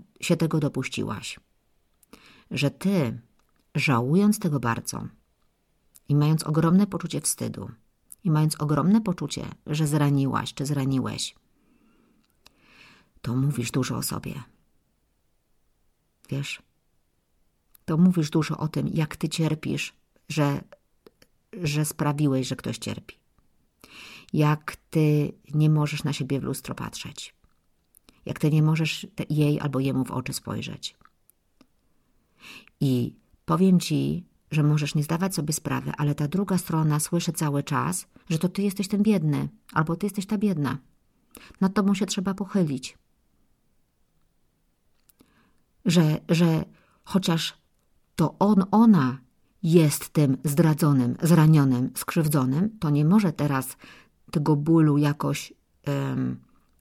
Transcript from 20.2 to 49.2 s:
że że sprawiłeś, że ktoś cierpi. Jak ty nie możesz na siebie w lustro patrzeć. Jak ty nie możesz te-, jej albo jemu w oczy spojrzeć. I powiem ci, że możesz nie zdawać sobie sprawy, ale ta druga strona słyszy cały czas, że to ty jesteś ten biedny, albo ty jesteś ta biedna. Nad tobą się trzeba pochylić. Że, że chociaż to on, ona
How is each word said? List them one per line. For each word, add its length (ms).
że 360
że 220
sprawiłeś, 640
że 80
ktoś 220
cierpi. 380
Jak 440
ty 420
nie 160
możesz 340
na 80
siebie 280
w 40
lustro 300
patrzeć. 600
Jak 120
ty 120
nie 120
możesz 520
te-, 160
jej 300
albo 200
jemu 240
w 60
oczy 220
spojrzeć. 640
I 360
powiem 360
ci, 440
że 120
możesz 320
nie 80
zdawać 320
sobie 180
sprawy, 460
ale 160
ta 140
druga 300
strona 420
słyszy 320
cały 300
czas, 440
że 100
to 100
ty 140
jesteś 260
ten 140
biedny, 460
albo 240
ty 100
jesteś 200
ta 120
biedna. 400
Nad 140
tobą 200
się 120
trzeba 280
pochylić. 640
Że, 440
że 360
chociaż 540
to 220
on, 320
ona 480